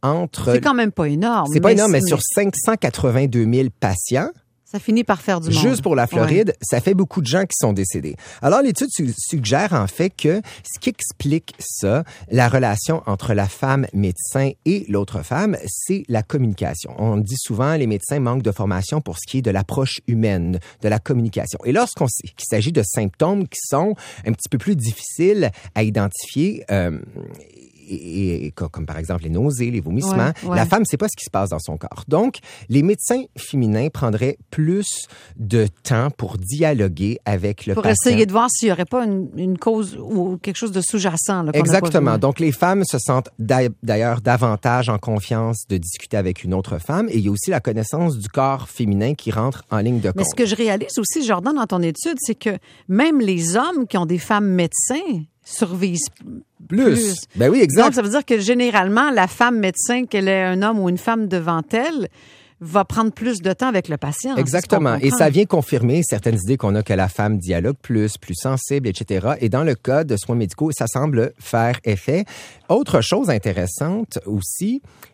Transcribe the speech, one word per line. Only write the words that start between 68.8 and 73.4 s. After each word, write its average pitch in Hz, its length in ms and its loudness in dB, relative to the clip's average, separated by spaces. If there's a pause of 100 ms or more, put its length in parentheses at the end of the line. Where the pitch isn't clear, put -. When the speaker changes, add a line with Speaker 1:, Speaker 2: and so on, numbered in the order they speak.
Speaker 1:
et 98 100 -2
cetera. 104 440 -2
Et 117 80 2
dans 131 160 0
le 147 100 2
cas 147 300 0
de 143 100 0
soins 117 220 -2
médicaux, 120 340 -2
ça 127 160 -2
semble 131 520 0
faire 117 440 0
effet. 135 400 0 (460)
Autre 180 320 4
chose 208 280 0
intéressante 117 960 -2